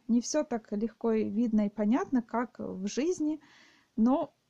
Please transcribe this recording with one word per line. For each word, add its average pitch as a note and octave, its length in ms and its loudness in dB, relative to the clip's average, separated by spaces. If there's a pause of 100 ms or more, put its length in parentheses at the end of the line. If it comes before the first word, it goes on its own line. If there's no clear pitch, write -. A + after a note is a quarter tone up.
не A#3 140 4
все D4+ 220 -2
так - 300 -6
легко A3 400 -2
и G#3+ 140 0
видно G#3+ 380 2
и G3+ 40 0
понятно, B3 520 0
как A#3 380 -4
в F#3+ 260 -8
жизни, D4+ 560 -2 (540)
но C4+ 400 2 (140)